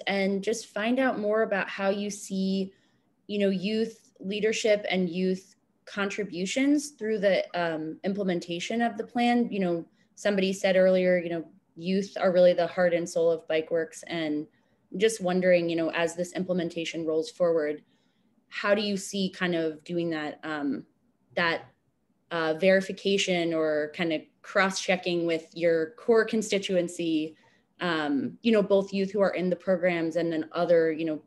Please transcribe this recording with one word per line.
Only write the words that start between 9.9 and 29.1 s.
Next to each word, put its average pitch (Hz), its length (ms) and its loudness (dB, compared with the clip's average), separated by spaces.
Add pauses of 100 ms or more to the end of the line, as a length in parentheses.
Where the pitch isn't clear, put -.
somebody 196 380 0
said 190 240 2
earlier, 185 420 6
you 170 120 -4
know, 165 140 -4 (340)
youth 190 400 -2
are 185 140 2
really 180 220 8
the 175 120 2
heart 175 280 2
and 170 120 0
soul 165 240 2
of 160 180 -2
Bikeworks, 160 580 -2
and 156 400 -4 (500)
just 220 240 2
wondering, 180 480 4
you 165 80 0
know, 165 140 0
as 165 260 -2
this 175 160 -6
implementation 170 720 -4
rolls 156 240 -2
forward, 160 540 0 (680)
how 202 260 0
do 214 60 2
you 208 160 -2
see 190 320 -4
kind 180 260 -2
of 160 300 -4
doing 170 240 -4
that, 151 340 -6
um, 147 440 -6 (480)
that, 165 320 -2 (640)
uh, 160 240 0
verification 190 1000 2
or 151 420 0
kind 170 200 -2
of 156 80 -4 (180)
cross-checking 185 840 0
with 160 280 -4
your 160 440 0
core 226 260 4
constituency, 175 1120 -2 (460)
um, 147 580 -2
you 233 120 2
know, 208 100 6
both 196 320 2
youth 196 180 -2